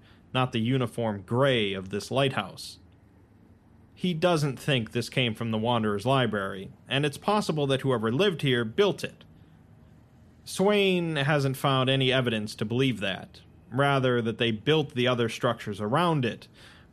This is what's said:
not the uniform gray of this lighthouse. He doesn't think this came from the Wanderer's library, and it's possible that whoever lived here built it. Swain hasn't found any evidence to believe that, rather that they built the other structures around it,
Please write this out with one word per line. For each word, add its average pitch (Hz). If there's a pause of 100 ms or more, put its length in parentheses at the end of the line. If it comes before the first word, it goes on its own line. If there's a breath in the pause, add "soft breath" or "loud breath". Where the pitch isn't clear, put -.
(340 loud breath)
not 127
the 117
uniform 117
gray 120
of 95
this 101
lighthouse. 120 (1160)
He 180
doesn't 160
think 123
this 117
came 120
from 117
the 110
Wanderer's 110
library, 104 (160)
and 139
it's 143
possible 202
that 135
whoever 117
lived 160
here 123
built 180
it. - (1200 loud breath)
Swain 190
hasn't 139
found 131
any 135
evidence 113
to -
believe 120
that, 95 (300)
rather 131
that 110
they 117
built 143
the 120
other 120
structures 110
around 147
it, - (440 loud breath)